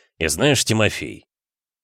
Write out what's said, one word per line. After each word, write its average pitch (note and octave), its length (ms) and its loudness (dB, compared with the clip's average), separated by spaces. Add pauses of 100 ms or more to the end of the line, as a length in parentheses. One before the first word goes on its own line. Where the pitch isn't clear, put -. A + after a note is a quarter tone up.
(180)
И D#2+ 100 -2
знаешь, A#2 360 2
Тимофей, G#2+ 600 -2 (600)